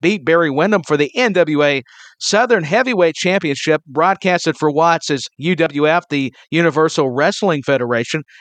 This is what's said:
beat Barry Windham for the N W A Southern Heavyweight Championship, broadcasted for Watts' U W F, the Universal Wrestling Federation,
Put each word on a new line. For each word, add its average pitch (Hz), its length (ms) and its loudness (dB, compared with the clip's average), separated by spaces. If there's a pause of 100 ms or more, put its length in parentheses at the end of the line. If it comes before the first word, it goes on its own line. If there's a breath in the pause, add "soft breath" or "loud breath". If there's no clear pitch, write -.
beat 170 240 -2
Barry 165 260 2
Windham 175 340 0
for 151 120 0
the 143 180 0
N 247 160 0
W 156 320 2
A 139 180 0 (380 loud breath)
Southern 220 460 0
Heavyweight 185 500 0
Championship, 156 720 -2
broadcasted 170 720 0
for 156 120 0
Watts' 156 680 -2
U 170 180 -2
W 147 320 0
F, 170 220 2
the 135 240 -4 (160 soft breath)
Universal 156 600 0
Wrestling 156 540 0
Federation, 123 600 -2 (180 loud breath)